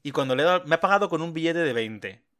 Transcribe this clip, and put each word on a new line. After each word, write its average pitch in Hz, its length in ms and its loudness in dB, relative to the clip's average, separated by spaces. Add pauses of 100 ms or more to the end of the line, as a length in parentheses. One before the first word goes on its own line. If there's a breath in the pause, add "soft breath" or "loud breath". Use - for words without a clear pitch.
y 143 100 -10
cuando 131 240 0
le 143 80 2
he - 20 4
dado, 180 180 2
me 160 120 0
ha 165 40 2
pagado 202 300 2
con 165 100 -2
un 165 140 -6
billete 165 240 -2
de 156 140 0
veinte, 107 500 -6 (160)